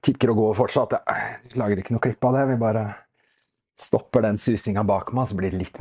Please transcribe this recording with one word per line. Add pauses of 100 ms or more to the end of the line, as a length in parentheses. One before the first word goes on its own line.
tikker
og
går
fortsatt,
ja. (300)
Vi
lager
ikke
noe
klipp
av
det.
Vi
bare (920)
stopper
den
susinga
bak
meg,
så
blir
det
litt